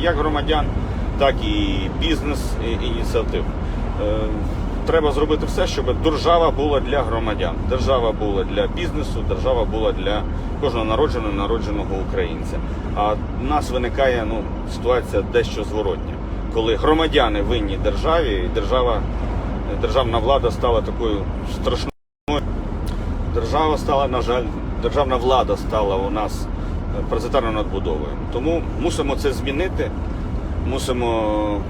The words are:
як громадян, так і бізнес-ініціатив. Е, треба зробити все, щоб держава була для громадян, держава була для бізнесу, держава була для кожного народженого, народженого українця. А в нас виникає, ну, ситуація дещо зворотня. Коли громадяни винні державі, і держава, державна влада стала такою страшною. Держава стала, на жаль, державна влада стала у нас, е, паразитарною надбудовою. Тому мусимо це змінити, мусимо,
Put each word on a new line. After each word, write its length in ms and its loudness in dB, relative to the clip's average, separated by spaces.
як 140 2
громадян, 500 0
так 240 4
і 320 0
бізнес-ініціатив. 1400 0
Е, 140 0
треба 260 4
зробити 340 2
все, 220 0
щоб 360 0
держава 480 4
була 280 2
для 240 0
громадян, 520 0
держава 420 2
була 320 0
для 240 0
бізнесу, 640 -2
держава 360 2
була 260 0
для 300 0
кожного 240 0
народженого, 480 0
народженого 640 -2
українця. 480 -2
А 180 2
в 360 -4
нас 220 0
виникає, 560 2
ну, 80 -2
ситуація 480 0
дещо 300 2
зворотня. 500 -2
Коли 220 2
громадяни 640 4
винні 420 0
державі, 640 2
і 100 0
держава, 460 2
державна 360 2
влада 340 2
стала 300 2
такою 360 -2
страшною. 360 -2
Держава 440 2
стала, 300 2
на 140 0
жаль, 220 0
державна 340 2
влада 420 2
стала 380 0
у 140 0
нас, 380 -2
е, 100 -2
паразитарною 460 0
надбудовою. 580 -2
Тому 280 0
мусимо 340 0
це 180 0
змінити, 580 -2
мусимо, 1000 0